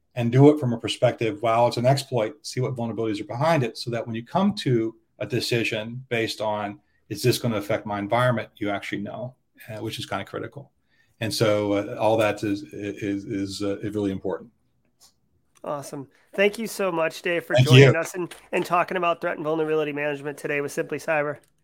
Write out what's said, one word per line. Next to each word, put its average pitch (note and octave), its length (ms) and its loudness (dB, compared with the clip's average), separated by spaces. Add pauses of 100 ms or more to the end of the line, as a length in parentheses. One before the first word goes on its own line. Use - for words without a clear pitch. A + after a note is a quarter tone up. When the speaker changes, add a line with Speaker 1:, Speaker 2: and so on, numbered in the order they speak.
(160)
Speaker 1:
and A#2+ 160 0
do C#3 200 10
it D3+ 80 2
from B2+ 120 0
a A#2 60 -2
perspective, A2+ 640 0
"Wow, A#2 260 4
it's A2+ 100 0
an A#2+ 80 0
exploit, B2 580 0
see - 180 -6
what A#2 140 -2
vulnerabilities A2+ 440 -4
are G#2 60 -8
behind D3 380 2
it," A2+ 140 -6
so B2 140 -8
that A#2 160 -4
when A#2 80 -6
you A#2 100 -8
come G3 300 2
to A2+ 400 0 (240)
a A2 60 -6
decision A#2 840 -4
based A2+ 320 -2
on G#2 400 -4 (300)
is G#2 120 -8
this A#2+ 160 2
gonna A#2 200 -2
affect G#2 280 -4
my G#2 140 -6
environment, A#2 560 0
you G2+ 140 -4
actually G2+ 320 -6
know, A2 340 -10 (340)
uh, G#2+ 120 -12
which A2 180 -8
is G#2+ 60 -8
kinda G2 200 -6
critical. - 460 -12 (480)
And G#2+ 140 -4
so, G#2 400 2
uh, G#2 260 -4
all A2+ 180 4
that G#2 260 0
is, G2+ 200 -2
is, G2+ 600 -6
is, G2 360 -6
uh, G2 160 -2 (140)
really G2+ 200 -2
important. F#2+ 400 -6 (1120)
Speaker 2:
Awesome. C#3+ 440 -8 (260)
Thank G3+ 240 2
you A3+ 100 -6
so F#3+ 240 -4
much, D#3+ 300 -2
Dave, E3+ 220 -2
for - 120 -6
Speaker 1:
Thank C3 120 8
Speaker 2:
joining C3 260 10
Speaker 1:
you. E3 60 0
Speaker 2:
us E3 160 -6
and, F3 180 -6 (180)
and F3+ 140 0
talking F3 300 0
about F3 240 0
threat F3 160 -4
and - 80 -8
vulnerability D#3 480 0
management D3 460 -6
today D3 240 -4
with C#3+ 100 -4
Simply D3 280 -6
Cyber. D3 400 -2 (240)